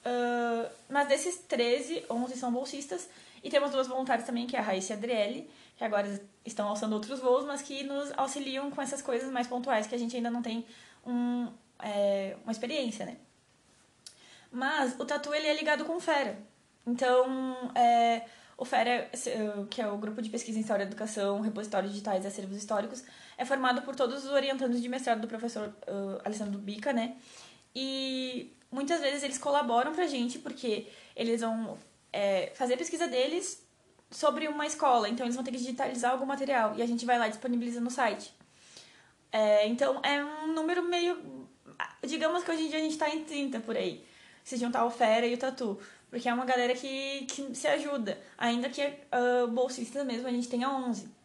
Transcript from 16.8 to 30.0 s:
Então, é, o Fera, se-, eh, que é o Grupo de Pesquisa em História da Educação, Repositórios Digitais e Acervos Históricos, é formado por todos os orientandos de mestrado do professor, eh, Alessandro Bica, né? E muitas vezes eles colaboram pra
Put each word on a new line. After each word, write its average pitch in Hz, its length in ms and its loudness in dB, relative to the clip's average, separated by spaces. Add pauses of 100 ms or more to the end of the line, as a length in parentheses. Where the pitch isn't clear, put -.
Então, 254 920 2
é, 233 480 6 (340)
o 254 60 -6
Fera, 240 500 2
se-, - 160 -6
eh, 208 400 -2
que - 120 -4
é 214 60 0
o 202 100 -2
Grupo 214 240 -6
de 220 80 -6
Pesquisa 226 280 -4
em 214 40 0
História 202 240 2
da 196 40 -8
Educação, 208 520 -2
Repositórios 208 500 -2
Digitais 202 320 -2
e 202 40 -4
Acervos 196 300 -8
Históricos, 214 460 -4 (340)
é 254 60 -4
formado 262 380 2
por 269 120 -8
todos 269 300 0
os 269 80 -6
orientandos 269 500 2
de 240 60 -4
mestrado 247 320 0
do 226 80 -4
professor, 220 440 -6 (140)
eh, 196 380 -4
Alessandro 208 340 -4
Bica, 208 360 -4
né? 240 240 0 (580)
E 262 760 -4 (200)
muitas 277 280 0
vezes 285 220 0
eles 269 160 -2
colaboram 277 560 2
pra 359 140 2